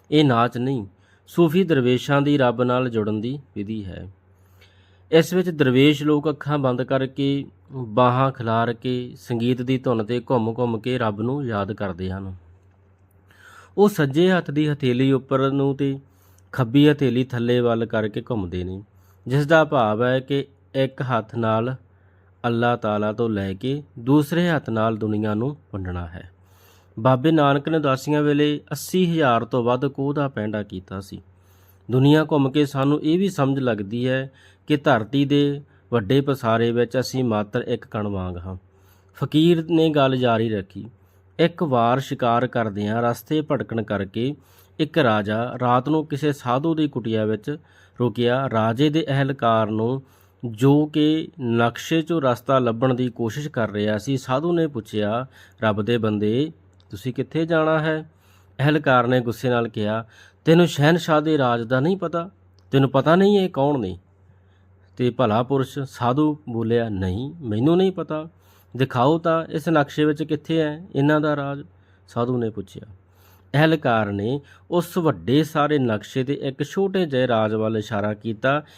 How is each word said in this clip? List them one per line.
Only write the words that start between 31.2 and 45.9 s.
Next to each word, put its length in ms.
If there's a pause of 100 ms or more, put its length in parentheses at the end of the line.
ਦੁਨੀਆ 340
ਘੁੰਮ 260
ਕੇ 160
ਸਾਨੂੰ 360
ਇਹ 160
ਵੀ 100
ਸਮਝ 300
ਲੱਗਦੀ 500
ਹੈ 220 (360)
ਕਿ 100
ਧਰਤੀ 480
ਦੇ 360 (320)
ਵੱਡੇ 280
ਪਸਾਰੇ 500
ਵਿੱਚ 300
ਅਸੀਂ 240
ਮਾਤਰ 360
ਇੱਕ 240
ਕਣ 220
ਵਾਂਗ 300
ਹਾਂ। 200 (580)
ਫਕੀਰ 560
ਨੇ 200
ਗੱਲ 260
ਜਾਰੀ 340
ਰੱਖੀ। 400 (480)
ਇੱਕ 240
ਵਾਰ 380
ਸ਼ਿਕਾਰ 460
ਕਰਦਿਆਂ 560
ਰਸਤੇ 480
ਭਟਕਣ 320
ਕਰਕੇ 520 (440)
ਇੱਕ 200
ਰਾਜਾ 640
ਰਾਤ 280
ਨੂੰ 180